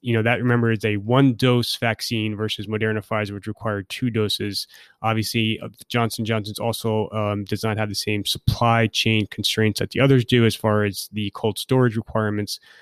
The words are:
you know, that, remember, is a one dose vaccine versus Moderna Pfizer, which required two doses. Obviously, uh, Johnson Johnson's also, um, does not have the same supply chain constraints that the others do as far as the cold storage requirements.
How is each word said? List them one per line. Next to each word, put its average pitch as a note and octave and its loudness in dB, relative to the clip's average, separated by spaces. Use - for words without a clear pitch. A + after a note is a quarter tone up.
you A#2+ -2
know, A2+ 2
that, A#2 0
remember, A#2+ 2
is A2 0
a G#2 0
one B2+ 4
dose B2 2
vaccine G#2+ -2
versus G#2+ -6
Moderna G#2+ -2
Pfizer, G#2+ -4
which G2+ -10
required G#2 -6
two - -2
doses. G#2 -2
Obviously, A2 0
uh, - -10
Johnson A#2 0
Johnson's G#2+ -4
also, A2 -2
um, G#2 -2
does G2+ -4
not G#2+ -2
have G#2+ -2
the G2+ -8
same G#2 -4
supply A#2 2
chain G#2+ 0
constraints G#2+ 0
that G2+ -4
the - 0
others C3+ 6
do A#2+ 6
as A2 4
far G#2 0
as G2 -6
the G2+ -6
cold - -4
storage B2+ 2
requirements. G#2 -2